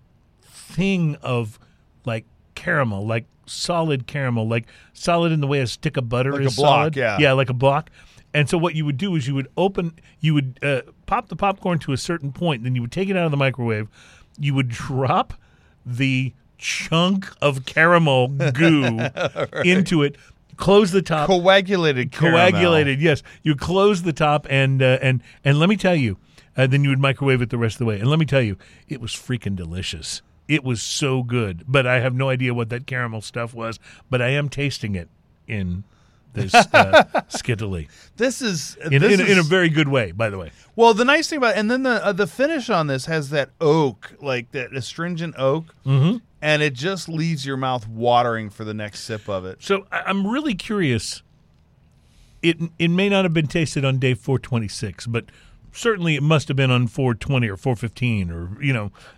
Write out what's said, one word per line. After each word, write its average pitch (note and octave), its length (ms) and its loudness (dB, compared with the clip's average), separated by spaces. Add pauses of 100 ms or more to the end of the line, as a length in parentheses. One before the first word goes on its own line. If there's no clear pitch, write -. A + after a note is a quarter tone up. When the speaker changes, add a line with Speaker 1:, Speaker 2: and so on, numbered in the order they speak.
(420)
Speaker 1:
thing F3 800 -2
of, A#2+ 380 -4 (460)
like, A2+ 200 -6 (300)
caramel, A#2 500 -2
like, A2+ 200 -2 (200)
solid D#3+ 600 -2
caramel, A#2+ 400 -2
like, A#2 180 -2 (280)
solid E3+ 380 0
in D#3 100 0
the C#3 60 0
way C#3 120 0
a B2 80 0
stick - 300 -4
of B2 120 -4
butter B2+ 240 0
Speaker 2:
Like C#3 100 -2
Speaker 1:
is C3 100 2
Speaker 2:
a - 20 -6
block, C#3+ 220 4
Speaker 1:
solid. D#3 180 0
Speaker 2:
yeah. A2+ 240 0
Speaker 1:
Yeah, C#3 140 6
like C3 160 2
a B2+ 40 -2
block. C#3 360 2 (440)
And D3 160 0
so F3+ 80 2
what E3 180 0
you D#3 100 -2
would C#3+ 120 -2
do F#3 180 -2
is C3 120 -2
you C#3 80 -2
would C3+ 120 -4 (100)
open, F3+ 360 -2 (260)
you D#3 140 2
would, C3+ 280 0
uh, C#3 200 -2 (240)
pop A3+ 240 -2
the F#3 60 -8
popcorn G3 440 -2
to C#3 140 -4
a B2+ 40 -2
certain D3+ 340 -6
point, C#3+ 320 -2
then B2+ 120 -2
you A#2+ 60 -2
would A#2 100 -8
take F#3+ 180 -4
it F#3+ 80 -2
out F3 80 0
of D#3 60 0
the C#3 60 0
microwave, A#2 500 -2 (520)
you C#3+ 140 -2
would C3 160 0
drop C3+ 640 -2 (520)
the C3 480 -2 (240)
chunk F#3 760 -2 (100)
of C3+ 240 0
caramel D#3 640 4
goo C#3 680 2
Speaker 2:
<laughs> B2+ 180 -4
Right. D#3 500 -4
Speaker 1:
into F3+ 360 4
it, C#3+ 160 0 (400)
close G3 340 6
the F#3+ 100 2
top. D3+ 260 -2
Speaker 2:
Coagulated F3 840 2
caramel. E3 280 2
Speaker 1:
Coagulated, D#3+ 600 4
yes. D#3 200 2 (220)
You D3 120 2
close F#3+ 460 2
the F3 120 -2
top, D3+ 360 0
and, C3+ 320 2
uh, C3 200 4
and, C3 200 0 (240)
and C#3+ 140 4
let F3 100 4
me G#3 80 2
tell F3+ 180 2
you, A#2 220 0 (400)
uh, C3 100 4
then C#3 160 4
you C#3 60 2
would C3+ 100 2
microwave C3+ 420 2
it B2 100 -2
the B2 60 -4
rest A2+ 180 -2
of - 40 -20
the A#2+ 60 0
way. G#2 140 -2
And A#2 100 0
let D#3+ 100 4
me D#3 60 2
tell C3+ 160 2
you, G#2 160 -2 (320)
it C3+ 100 -10
was G#2 120 -8
freaking A2 440 -6
delicious. F2 680 -10 (260)
It C#3+ 160 0
was B2 180 -4
so C3 420 -4
good, A2+ 440 -4
but C3 200 2
I B2+ 140 2
have B2+ 120 -2
no C3 160 -2
idea B2+ 240 -2
what A#2 160 -4
that A#2+ 160 -8
caramel A#2 360 -6
stuff A#2 320 -10
was, A2+ 260 -10 (300)
but B2 120 0
I A#2+ 80 0
am C#3+ 200 -2
tasting B2+ 460 -6
it F2 140 -10 (380)
in F#2+ 360 -6 (500)
this, B2 200 -4
uh, A#3+ 560 6
Speaker 2:
<laughs> - 200 -4
Speaker 1:
Skittily. G2 580 -6 (300)
Speaker 2:
This B3 240 -2
is, F#3+ 360 -6 (120)
Speaker 1:
In, C#3 120 4
Speaker 2:
this G3 180 6
Speaker 1:
in, F3 60 2
in G3 120 6
a F3+ 40 6
Speaker 2:
is D#3 60 0
Speaker 1:
very F3 220 4
good C#3+ 180 2
way, B2 240 0
by G#2+ 180 -4
the G2 80 -8
way. E2 140 -12 (240)
Speaker 2:
Well, A#3 180 6
the A3+ 120 2
nice D4+ 240 2
thing D#4+ 80 -4
about, A#3 180 2
and G#3+ 160 0
then C4 120 -2
the, A3 220 0
uh, G3+ 60 2
the G3 160 0
finish C#4 420 -2
on E3 180 0
this C3 200 -4
has D#3 240 -4
that C#3 180 -2 (100)
oak, D3+ 640 0
like, B2 300 -6
that B2+ 240 -8
astringent E3 600 -8
oak, C#3+ 360 -2 (120)
Speaker 1:
Mm-hmm. C#3 320 2 (260)
Speaker 2:
and D3+ 180 2
it D3+ 120 0
just E3 360 -6
leaves D#3+ 360 -4
your C3+ 120 -4
mouth B2+ 300 -4
watering A2+ 640 0
for A2+ 140 -14
the G#2+ 80 -8
next G#2+ 260 -10
sip - 280 -10
of F#2+ 180 -6
it. - 180 -14
Speaker 1:
So G3 280 -2
I, F3 100 -4
I'm G3 260 -2
really C4+ 260 -2
curious. D#3+ 720 -4 (1160)
It, E3+ 160 0 (200)
it E3+ 120 0
may F#3 200 0
not F#3+ 160 2
have E3 80 0
been D#3+ 140 0
tasted D3+ 360 -4
on C3+ 140 0
day B2+ 160 2
four C3 240 -2
twenty-six, A2+ 720 -6
but A#2 180 -4 (460)
certainly F3 440 0
it C3+ 60 -4
must D3+ 260 2
have C#3 100 -2
been C3 120 2
on B2 180 2
four B2 280 -2
twenty B2 340 -2
or G2 80 -8
four C3 180 -2
fifteen G#2+ 540 -4
or, E2+ 320 -10
you C#3+ 120 0
know, G#2 180 -4 (260)